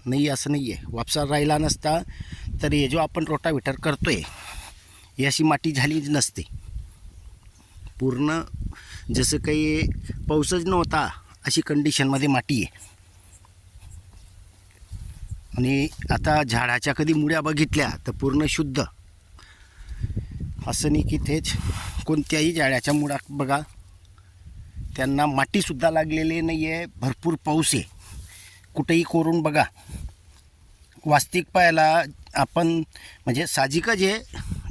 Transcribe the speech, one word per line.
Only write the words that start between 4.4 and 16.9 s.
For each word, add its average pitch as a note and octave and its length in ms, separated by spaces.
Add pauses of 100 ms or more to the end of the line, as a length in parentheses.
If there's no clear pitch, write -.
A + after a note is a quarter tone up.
ही C3 60
अशी C#3 180
माती D#3 280
झालीच C#3+ 380
नसते. C#3+ 320 (1600)
पूर्ण C#3 400 (760)
जसं C#3 220
काही D#3 440 (480)
पाऊसच D#3 360
नव्हता D#3+ 420 (380)
अशी D3 160
कंडिशनमध्ये C#3+ 680
माती C3 360
आहे. - 240 (2750)
आणि C#3 300 (240)
आता D3+ 320
झाडाच्या A#2+ 500